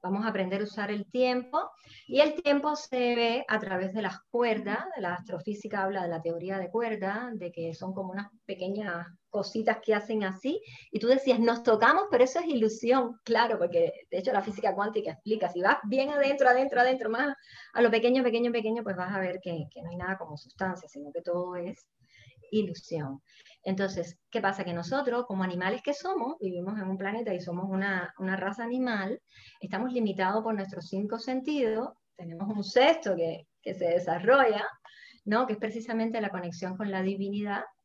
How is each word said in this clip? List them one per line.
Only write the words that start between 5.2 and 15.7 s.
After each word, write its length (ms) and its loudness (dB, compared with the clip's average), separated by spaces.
habla 200 -2
de 60 -2
la 120 -4
teoría 380 -4
de 100 -6
cuerdas, 720 -4
de 120 -8
que 220 -6
son 180 -8
como 200 -6
unas 160 -8
pequeñas 600 -6
cositas 520 0
que 120 4
hacen 280 -2
así, 380 -4
y 80 -2
tú 80 0
decías, 320 6
"Nos 240 4
tocamos", 480 6
pero 120 8
eso 160 2
es 60 -4
ilusión, 800 2
claro, 320 4
porque 340 2
de 80 -2
hecho 120 0
la 120 2
física 320 0
cuántica 360 -2
explica, 380 -2
si 120 -4
vas 240 4